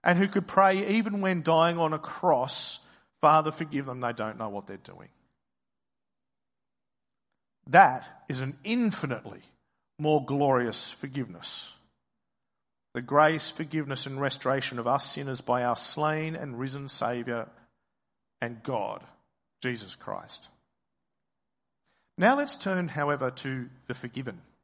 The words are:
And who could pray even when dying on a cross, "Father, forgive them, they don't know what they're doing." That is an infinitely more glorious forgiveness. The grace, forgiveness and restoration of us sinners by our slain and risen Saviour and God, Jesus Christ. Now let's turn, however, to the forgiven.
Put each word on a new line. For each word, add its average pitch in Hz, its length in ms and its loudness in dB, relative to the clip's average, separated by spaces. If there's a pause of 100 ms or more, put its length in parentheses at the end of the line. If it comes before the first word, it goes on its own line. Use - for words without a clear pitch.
And 175 160 4
who 196 80 4
could 196 200 -2
pray 196 500 4
even 202 240 0
when 185 200 0
dying 165 380 4
on 156 140 2
a 151 60 -4
cross, - 800 0 (420)
"Father, 156 300 6
forgive 143 360 -6
them, 127 140 -8
they 120 120 -2
don't 110 240 -6
know 113 120 -6
what 101 180 -8
they're 98 100 -12
doing." - 320 -20 (2500)
That 143 380 6 (240)
is 131 120 -4
an 135 220 -4
infinitely 202 760 -2 (560)
more 151 260 4
glorious 135 680 2
forgiveness. 131 840 -10 (1200)
The 120 80 -2
grace, 147 480 4
forgiveness 143 560 -4
and 135 160 -6
restoration 135 560 -2
of 117 80 -6
us 131 260 0
sinners 135 300 -6
by 123 220 0
our 120 120 0
slain 156 600 -2
and 123 240 -10
risen 135 280 -8
Saviour 120 640 -4 (920)
and 117 200 -8
God, 107 420 -4 (580)
Jesus 113 340 -6
Christ. - 520 -12 (1700)
Now 190 180 6
let's - 240 -2
turn, 180 280 -2
however, 139 440 0
to 131 380 -6 (180)
the 123 80 -4
forgiven. 120 440 -10 (240)